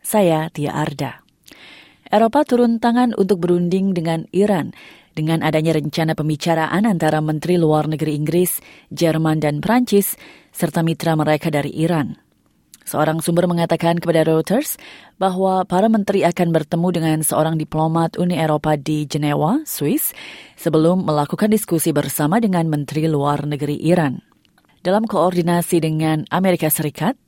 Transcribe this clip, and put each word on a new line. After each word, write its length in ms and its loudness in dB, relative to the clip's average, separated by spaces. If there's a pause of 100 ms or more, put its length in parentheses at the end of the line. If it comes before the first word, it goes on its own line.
Saya 480 2
Tia 240 -6
Arda. 480 -6 (880)
Eropa 400 2
turun 320 2
tangan 400 2
untuk 240 2
berunding 480 2
dengan 400 -2
Iran 400 0 (400)
dengan 320 -2
adanya 320 2
rencana 400 -2
pembicaraan 720 0
antara 320 0
Menteri 400 0
Luar 240 2
Negeri 320 -2
Inggris, 480 -2 (240)
Jerman, 560 0
dan 160 -2
Prancis, 560 0 (400)
serta 240 -2
mitra 400 0
mereka 320 0
dari 240 -2
Iran. 400 -2 (720)
Seorang 320 0
sumber 240 0
mengatakan 560 0
kepada 240 2
Reuters 560 0 (400)
bahwa 480 0
para 240 4
menteri 320 2
akan 240 2
bertemu 480 0
dengan 240 0
seorang 400 0
diplomat 560 -2
Uni 240 0
Eropa 400 0
di 240 -2
Jenewa, 640 0
Swiss, 480 -2 (400)
sebelum 480 2
melakukan 480 0
diskusi 400 0
bersama 480 0
dengan 320 0
Menteri 320 -4
Luar 400 0
Negeri 400 -4
Iran. 400 2 (560)
Dalam 240 0
koordinasi 720 0
dengan 560 0
Amerika 400 0
Serikat 560 -4